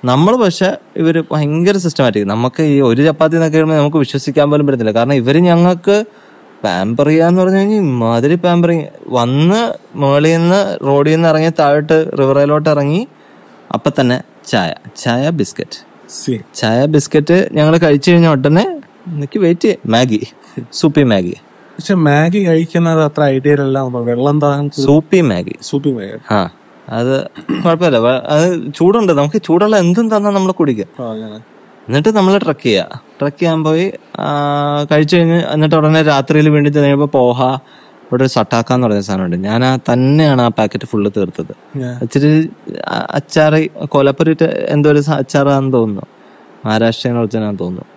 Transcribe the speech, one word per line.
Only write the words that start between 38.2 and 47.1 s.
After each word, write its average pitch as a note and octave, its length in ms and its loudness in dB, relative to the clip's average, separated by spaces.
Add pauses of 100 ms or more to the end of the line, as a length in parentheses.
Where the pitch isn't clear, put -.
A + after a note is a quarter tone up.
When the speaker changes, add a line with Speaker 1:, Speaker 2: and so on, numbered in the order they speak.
Speaker 1:
ഒരു C3 80 2
സട്ടാക്ക A#2 420 -2
എന്ന് B2+ 140 0
പറയുന്ന G2+ 160 0
സാധനമുണ്ട്. F#2 340 -4
ഞാൻ G#2+ 280 -2
ആ C3 120 0
തന്നെയാണ് C3 640 2
ആ A#2+ 60 2
packet G#2+ 360 -2
full G2+ 320 -2
തീർത്തത്. F2+ 360 -6
Speaker 2:
Yeah. B2 500 -10
Speaker 1:
ഇച്ചിരി D3+ 460 0 (200)
അ-, - 420 -8
അച്ചാറ്, D#3 600 0 (140)
കൊലപ്പുരി C#3+ 480 0
ടെ-, - 360 -2
എന്തോ D3 220 2
ഒരു D3 100 4
സ-, C#3+ 100 -4
അച്ചാറാണെന്ന് C#3 600 0
തോന്നുന്നു, A2 300 0 (640)
മഹാരാഷ്ട്രയിൽ A2+ 460 -2